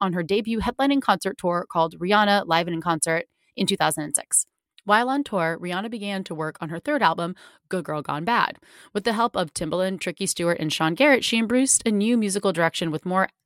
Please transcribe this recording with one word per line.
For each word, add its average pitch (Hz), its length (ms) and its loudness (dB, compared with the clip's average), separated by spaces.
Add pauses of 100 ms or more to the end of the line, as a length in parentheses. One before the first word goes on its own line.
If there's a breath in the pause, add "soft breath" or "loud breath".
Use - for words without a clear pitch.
on 185 120 0
her 175 100 0
debut 214 380 0
headlining 269 420 0
concert 190 340 0
tour 175 320 -2
called 165 300 0
Rihanna 202 480 4
Live 170 180 4
and 175 80 -2
in 165 80 -2
Concert 165 440 -2 (300)
in 185 120 0
two 190 100 0
thousand 156 280 0
and 151 100 -8
six. - 320 -2 (360)
While 226 260 4
on 285 140 0
tour, 165 380 -2
Rihanna 185 280 -6
began 202 360 -6
to 165 100 -8
work 156 260 -6
on 160 80 -8
her 165 100 -8
third 294 220 -2
album, 175 340 0 (340 loud breath)
Good 175 160 -4
Girl 151 180 -6
Gone 147 220 -4
Bad. 233 320 0 (360 loud breath)
With 208 100 -4
the 233 100 0
help 233 220 0
of 175 180 -2
Timbaland, 180 460 -2
Tricky 180 280 -6
Stewart, 170 320 0
and 156 140 -2
Sean 160 200 0
Garrett, 269 300 4
she 233 140 0
embraced 240 500 2
a 220 40 2
new 214 260 2
musical 196 340 0
direction 165 380 0
with 156 160 -4
more 185 240 0 (160)